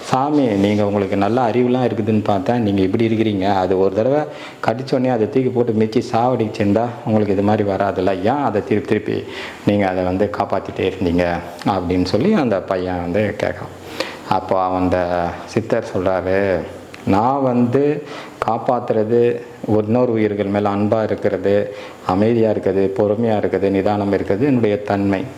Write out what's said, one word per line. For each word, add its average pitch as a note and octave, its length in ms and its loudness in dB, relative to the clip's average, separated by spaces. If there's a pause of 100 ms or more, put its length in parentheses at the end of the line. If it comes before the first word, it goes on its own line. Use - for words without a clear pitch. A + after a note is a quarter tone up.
"சாமி, C#3 420 2
நீங்க, G#2 400 2
உங்களுக்கு G2+ 320 0
நல்ல A2 320 2
அறிவுலாம் B2 380 2
இருக்குதுன்னு A2 400 0
பார்த்தா G#2 300 0
நீங்க G2 240 2
இப்படி A2 260 2
இருக்கிறீங்க. G#2+ 360 0
அது F#2+ 360 2
ஒரு F#2+ 160 2
தடவை B2+ 240 2 (480)
கடிச்சோடனே B2+ 420 0
அதை A2 200 2
தூக்கி C3 200 2
போட்டு A#2+ 220 2
மிச்சி A2 300 2 (100)
சாவடிச்சிருந்தா A2+ 720 2 (200)
உங்களுக்கு G#2 280 2
இது G2 80 0
மாதிரி G#2 280 2
வராதுல்ல, F#2+ 540 0
ஏன் C#3 200 0
அதை A2 200 0
திருப்பி G#2 240 -2
திருப்பி G#2 360 -2 (420)
நீங்க G2+ 220 2
அதை F#2 160 0
வந்து F#2+ 340 0
காப்பாத்திட்டே G2 420 -4
இருந்தீங்க?" F2+ 460 0 (400)
அப்படின்னு F#2 400 0
சொல்லி C3+ 280 0
அந்த A#2+ 280 2
பையன் F2+ 400 -2
வந்து F#2 420 -2
கேட்குறான். F2+ 300 -6 (560)
அப்போ F#2+ 340 0
அந்த F2+ 640 0 (180)
சித்தர் - 520 -2
சொல்றாரு, F#2 600 0 (460)
"நான் A#2 380 2
வந்து C3 600 2 (440)
காப்பாத்துறது A#2 920 0 (260)
இன்னொரு A2 440 2
உயிர்கள் G#2 340 0
மேல G#2 240 0
அன்பா G#2 340 0
இருக்கிறது, G2+ 720 0 (320)
அமைதியா A2 420 2
இருக்கிறது, F#2+ 480 0
பொறுமையா G#2+ 400 2
இருக்கிறது, F#2+ 340 0
நிதானம் G2 420 0
இருக்கிறது G2 320 0
என்னுடைய A2 380 2
தன்மை. G2 400 0 (140)